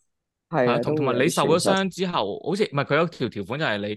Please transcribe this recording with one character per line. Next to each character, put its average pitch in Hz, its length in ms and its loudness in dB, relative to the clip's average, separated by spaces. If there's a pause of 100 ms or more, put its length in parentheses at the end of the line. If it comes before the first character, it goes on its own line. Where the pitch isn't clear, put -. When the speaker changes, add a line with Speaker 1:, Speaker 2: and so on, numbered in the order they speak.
(500)
Speaker 1:
係 127 200 2
啊， 123 40 2
Speaker 2:
係 - 20 0
啊， - 20 0
同， 139 160 -2
Speaker 1:
都 156 120 0
會 - 0 -
有 131 80 0
啲 - 20 0
損 - 0 -
失。 - 0 -
Speaker 2:
同 - 0 -
埋 - 80 0
你 160 40 4
受 170 160 0
咗 151 140 4
傷 190 320 2
之 175 160 -4
後， 120 400 -2
好 160 80 0
似， 208 100 0
唔 - 120 -6
係， 143 80 0
佢 143 120 2
有 165 120 4
條 127 200 -4
條 101 160 -6
款 110 160 -6
就 160 60 0
係 107 120 0 (180)